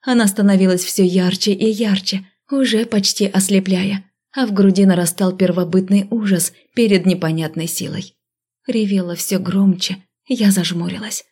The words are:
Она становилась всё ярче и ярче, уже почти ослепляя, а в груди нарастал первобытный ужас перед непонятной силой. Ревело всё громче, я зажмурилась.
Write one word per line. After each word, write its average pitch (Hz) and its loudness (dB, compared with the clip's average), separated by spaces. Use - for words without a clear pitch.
Она 233 2
становилась 190 2
всё - 0
ярче 185 0
и 208 0
ярче, 202 -2
уже 233 0
почти 202 -2
ослепляя, 190 0
а 262 -2
в 208 -4
груди 196 4
нарастал 180 2
первобытный 185 0
ужас 202 0
перед 202 2
непонятной 165 -2
силой. 165 -10
Ревело 196 -2
всё 185 -4
громче, 185 0
я 220 2
зажмурилась. 180 -4